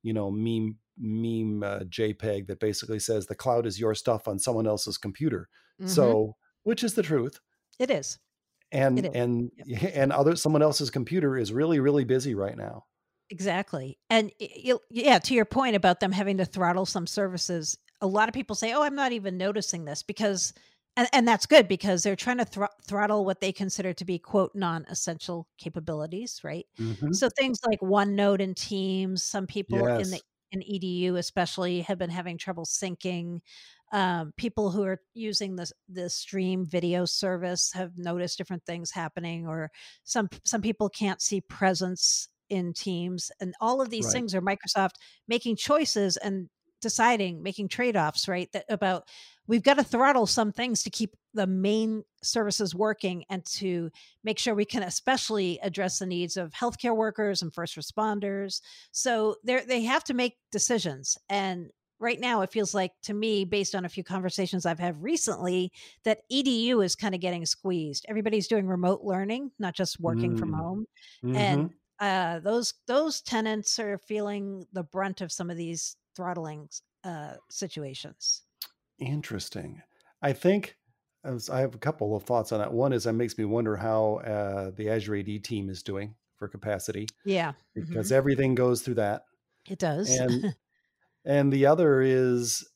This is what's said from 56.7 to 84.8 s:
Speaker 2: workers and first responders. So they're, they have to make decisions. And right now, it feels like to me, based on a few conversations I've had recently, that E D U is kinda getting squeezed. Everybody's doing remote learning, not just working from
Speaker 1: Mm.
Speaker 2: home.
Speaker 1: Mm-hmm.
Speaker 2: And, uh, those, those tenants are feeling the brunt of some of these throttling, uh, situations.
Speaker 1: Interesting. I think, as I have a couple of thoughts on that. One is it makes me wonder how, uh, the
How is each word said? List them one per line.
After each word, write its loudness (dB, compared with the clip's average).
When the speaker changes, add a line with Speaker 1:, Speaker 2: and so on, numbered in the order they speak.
Speaker 2:
workers 0
and -8
first -6
responders. -4
So 2
they're, 2
they 0
have 2
to -4
make 0
decisions. -2
And -4
right -2
now, 0
it -2
feels 0
like 0
to -6
me, 2
based 0
on -2
a -6
few -8
conversations -2
I've 0
had -4
recently, -2
that 0
E 0
D 2
U 4
is 2
kinda -4
getting -4
squeezed. -4
Everybody's 0
doing 2
remote 2
learning, -2
not -4
just -4
working 0
from -2
Speaker 1:
Mm. -2
Speaker 2:
home. -4
Speaker 1:
Mm-hmm. 0
Speaker 2:
And, 2
uh, 0
those, 0
those 2
tenants -2
are -4
feeling -6
the -6
brunt -6
of -8
some -6
of -8
these -6
throttling, -8
uh, -10
situations. -6
Speaker 1:
Interesting. -6
I 2
think, 0
as -8
I 0
have 0
a -14
couple -2
of -4
thoughts 0
on 0
that. -2
One 2
is 0
it 0
makes -2
me -2
wonder 0
how, 2
uh, -4
the -4